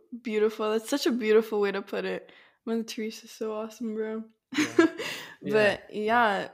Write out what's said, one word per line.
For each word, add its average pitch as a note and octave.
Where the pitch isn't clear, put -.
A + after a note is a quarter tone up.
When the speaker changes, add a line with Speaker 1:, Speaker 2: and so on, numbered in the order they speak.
Speaker 1:
beautiful. G#3+
That's A3
such C#4+
a D4+
beautiful A3
way G3+
to G3
put F#3+
it. F#3
Mother A3+
Teresa's A3
so A3
awesome, A3
bro. A3
Speaker 2:
Yeah. D4+
Speaker 1:
<laughs> -
Speaker 2:
Yeah. F#3+
Speaker 1:
But, G#3
yeah, G#3+